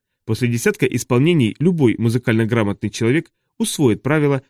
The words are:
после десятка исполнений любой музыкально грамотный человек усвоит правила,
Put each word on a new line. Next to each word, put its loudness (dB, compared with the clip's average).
после -2
десятка 0
исполнений 0
любой 2
музыкально 0
грамотный -2
человек -2
усвоит 0
правила, 0